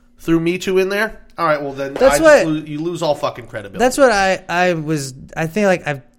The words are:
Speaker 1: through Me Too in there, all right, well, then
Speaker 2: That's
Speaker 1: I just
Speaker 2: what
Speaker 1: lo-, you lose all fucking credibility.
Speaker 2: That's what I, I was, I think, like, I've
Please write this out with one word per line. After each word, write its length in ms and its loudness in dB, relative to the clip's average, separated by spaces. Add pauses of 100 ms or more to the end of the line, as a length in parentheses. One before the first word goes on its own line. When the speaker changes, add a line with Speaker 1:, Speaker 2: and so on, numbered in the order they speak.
(200)
Speaker 1:
through 200 0
Me 180 -2
Too 200 -2
in 120 2
there, 320 -4 (160)
all 80 -2
right, 160 0
well, 120 -8
then 220 -8
Speaker 2:
That's 200 4
Speaker 1:
I 40 2
just 260 6
Speaker 2:
what 20 -
Speaker 1:
lo-, 60 0 (100)
you 160 -10
lose 220 -6
all 140 0
fucking 320 -6
credibility. 320 -12
Speaker 2:
That's 180 2
what 140 6
I, 360 0
I 260 2
was, 400 -4 (220)
I 120 -2
think, 180 -2
like, 220 2
I've 140 -6 (180)